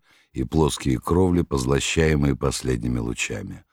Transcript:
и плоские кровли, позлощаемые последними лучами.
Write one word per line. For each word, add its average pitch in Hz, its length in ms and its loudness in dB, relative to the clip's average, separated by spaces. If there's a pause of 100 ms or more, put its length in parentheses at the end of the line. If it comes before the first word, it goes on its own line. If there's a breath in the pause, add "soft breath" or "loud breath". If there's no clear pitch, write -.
(340 soft breath)
и 65 100 -4
плоские 69 560 0
кровли, 87 440 2
позлощаемые 71 920 2
последними 62 640 -2
лучами. 58 720 -8